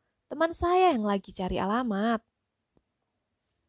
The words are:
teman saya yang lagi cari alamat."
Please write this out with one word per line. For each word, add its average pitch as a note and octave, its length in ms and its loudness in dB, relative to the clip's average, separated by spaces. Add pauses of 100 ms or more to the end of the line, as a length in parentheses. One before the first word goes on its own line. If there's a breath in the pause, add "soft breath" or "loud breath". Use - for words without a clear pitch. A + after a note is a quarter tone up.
(260)
teman D#4+ 240 -2
saya F4+ 400 2
yang A3 160 0
lagi G3 240 -2
cari F#3 320 -4
alamat." A3 560 0 (1500)